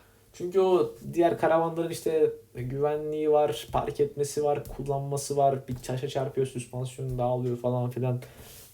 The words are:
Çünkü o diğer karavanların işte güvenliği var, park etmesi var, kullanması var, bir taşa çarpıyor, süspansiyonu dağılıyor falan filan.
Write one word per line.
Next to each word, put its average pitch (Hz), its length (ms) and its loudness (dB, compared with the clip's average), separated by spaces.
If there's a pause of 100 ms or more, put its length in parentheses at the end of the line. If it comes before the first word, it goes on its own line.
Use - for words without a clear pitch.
(340)
Çünkü 180 260 -2
o 185 320 6 (220)
diğer 165 240 4
karavanların 160 520 2
işte 156 420 2 (240)
güvenliği 151 760 -2
var, 147 400 2
park - 280 -2
etmesi 143 440 -2
var, 147 200 0
kullanması 139 760 -6
var, 135 300 2
bir 127 80 -6
taşa 127 320 -6
çarpıyor, 131 400 -2
süspansiyonu 127 720 -8
dağılıyor 123 400 0
falan 123 320 -2
filan. 123 320 -2 (520)